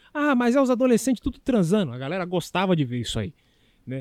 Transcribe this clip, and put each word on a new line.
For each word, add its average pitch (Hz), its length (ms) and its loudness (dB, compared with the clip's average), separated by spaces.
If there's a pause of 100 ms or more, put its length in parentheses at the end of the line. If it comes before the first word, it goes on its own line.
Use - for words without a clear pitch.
(120)
"Ah, 294 220 0
mas 240 220 2
é 285 40 6
os 254 100 2
adolescentes 247 500 2
tudo - 180 -6
transando." 190 540 0
A 123 60 -12
galera 170 260 -6
gostava 180 500 0
de 151 100 2
ver 123 160 -4
isso 117 200 -6
aí, 92 120 -6 (540)
né? 131 140 -8